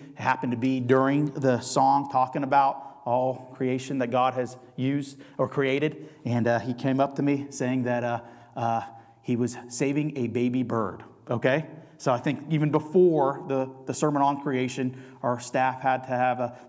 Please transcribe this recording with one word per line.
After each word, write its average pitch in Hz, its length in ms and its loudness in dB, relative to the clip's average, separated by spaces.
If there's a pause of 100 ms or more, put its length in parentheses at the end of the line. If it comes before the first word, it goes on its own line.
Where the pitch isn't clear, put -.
(140)
It - 60 -20
happened 127 320 0
to 123 60 -2
be 131 220 0
during 135 480 4
the 135 320 2
song 139 500 2
talking 131 340 0
about 135 600 0
all 127 500 -2
creation 131 440 -2
that 120 120 -2
God 127 220 2
has 123 240 -4 (180)
used 139 440 -2 (180)
or 131 100 0
created. 143 640 -2 (160)
And, 117 220 0
uh, 117 120 4
he 120 140 -4
came 131 260 0
up 135 160 2
to 151 60 -4
me 143 280 0
saying 127 340 -2
that, 120 200 0
uh, 120 160 -2 (360)
uh, 117 260 0 (400)
he 123 140 -2
was 120 220 -2 (100)
saving 143 500 -2
a 123 100 -2
baby 123 360 0
bird, 110 400 -4 (260)
okay? 131 360 2 (340)
So 135 140 2
I 120 40 2
think 131 320 -4
even 151 200 2
before 151 800 4
the, 131 220 -2 (180)
the 143 60 -4
sermon 147 280 2
on 139 200 2
creation, 127 540 -2 (280)
our 123 160 0
staff 127 420 0
had 131 220 2
to - 60 -14
have 123 300 2
a 123 160 -2 (140)